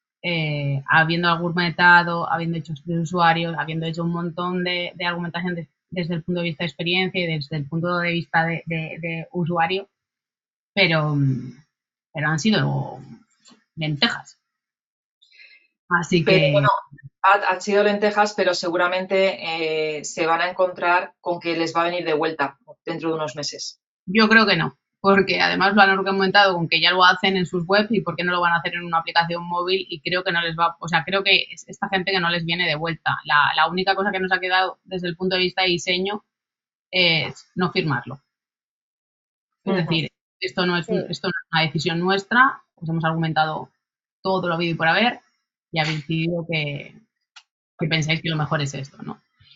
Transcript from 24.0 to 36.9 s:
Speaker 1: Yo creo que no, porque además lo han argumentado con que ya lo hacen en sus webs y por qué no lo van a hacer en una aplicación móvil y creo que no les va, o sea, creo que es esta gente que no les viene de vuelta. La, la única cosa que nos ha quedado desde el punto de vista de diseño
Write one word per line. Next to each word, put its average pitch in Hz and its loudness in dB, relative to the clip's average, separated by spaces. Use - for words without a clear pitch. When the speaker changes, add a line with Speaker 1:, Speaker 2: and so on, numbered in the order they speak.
Speaker 1:
Yo 214 4
creo 220 6
que 185 2
no, 156 -4
porque 196 4
además 180 2
lo 208 8
han 190 6
argumentado 196 4
con 165 -2
que 165 0
ya 170 4
lo 185 6
hacen 190 4
en 180 0
sus 180 -4
webs 208 2
y 196 0
por 165 -6
qué 175 -4
no 175 0
lo 175 0
van 170 2
a 170 2
hacer 175 -4
en 175 -8
una 170 -2
aplicación 170 -2
móvil 180 -2
y 165 -12
creo 180 -2
que 185 -2
no 170 0
les 165 -4
va, 165 0
o 170 -10
sea, 160 0
creo 196 -2
que 190 2
es - -20
esta - -8
gente 185 -2
que 190 2
no 170 0
les 170 -2
viene 170 -2
de 151 0
vuelta. 156 -4
La, 147 2
la 160 4
única 185 0
cosa 196 -2
que 185 -4
nos 185 -2
ha 180 0
quedado 185 0
desde 180 -8
el 165 -6
punto 185 -2
de 185 2
vista 180 0
de 185 2
diseño 185 -2